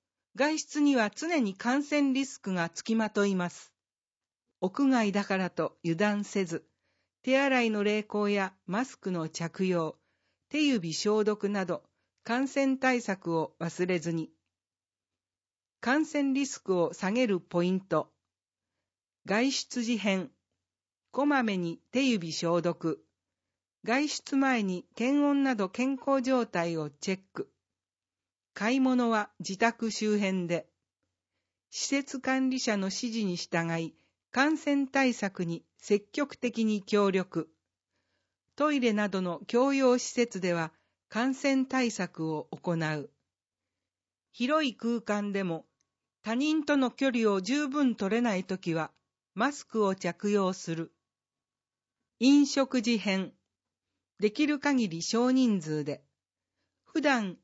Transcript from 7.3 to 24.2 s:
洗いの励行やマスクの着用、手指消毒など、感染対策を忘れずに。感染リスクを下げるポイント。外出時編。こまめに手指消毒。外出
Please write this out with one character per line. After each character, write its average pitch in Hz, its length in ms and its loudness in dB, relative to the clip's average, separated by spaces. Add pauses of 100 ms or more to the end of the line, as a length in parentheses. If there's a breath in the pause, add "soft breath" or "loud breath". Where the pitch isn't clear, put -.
洗 269 240 2
い 226 80 2
の 208 140 0
励 214 180 0
行 208 260 -2
や 196 240 0 (140)
マ 208 180 -2
ス - 140 -18
ク 190 140 -6
の 160 160 -2
着 170 380 -4
用、 170 300 0 (520)
手 302 140 0
指 208 300 2
消 208 320 2
毒 208 240 0
な 196 180 -2
ど、 170 160 -4 (400)
感 254 240 -2
染 269 300 0
対 262 240 2
策 180 360 -4
を 160 220 -2
忘 175 280 -4
れ 180 120 2
ず 165 140 -4
に。 160 180 -4 (1500)
感 285 260 0
染 277 260 -2
リ 269 140 0
ス - 120 -10
ク 185 220 0
を 165 120 0
下 190 180 -4
げ 247 160 0
る 185 140 0
ポ 175 240 -2
イ 180 80 2
ン 190 80 0
ト。 156 320 -2 (1120)
外 233 260 2
出 - 320 -6
時 226 160 0
編。 190 320 0 (800)
こ 277 160 0
ま 277 160 2
め 208 140 0
に 170 240 -4 (100)
手 269 140 0
指 196 280 0
消 170 300 0
毒。 160 420 -2 (800)
外 277 260 0
出 - 280 -4